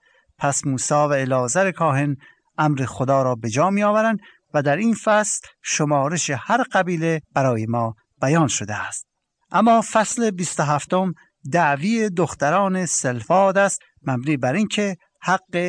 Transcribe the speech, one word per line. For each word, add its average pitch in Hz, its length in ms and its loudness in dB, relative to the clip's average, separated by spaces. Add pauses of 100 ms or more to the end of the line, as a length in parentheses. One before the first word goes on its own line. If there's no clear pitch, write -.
(380)
پس - 280 -2
موسی 131 280 -2
و 147 40 4
العازر 139 760 2
کاهن 143 440 0 (420)
امر 147 280 2
خدا 135 380 0
را 127 120 0
به 113 140 -6
جا 143 200 2
می‌آورند 208 500 2 (340)
و 151 80 0
در 143 160 0
این 226 160 0
فصل 214 540 0 (160)
شمارش 151 720 0
هر 226 340 0
قبیله 165 500 0 (120)
برای 123 320 0
ما 117 300 -4 (260)
بیان 151 260 2
شده 104 280 -6
است. - 320 -10 (440)
اما 226 400 4
فصل 220 400 0
بیست 180 280 -6
و 165 40 0
هفتم 165 500 0 (380)
دعوی 175 580 2
دختران 180 760 0
سلفاد 165 720 0
است، 196 240 2 (260)
مبنی 131 300 -2
بر 127 160 0
این 202 140 0
که 202 280 -4 (260)
حق 185 340 -2 (140)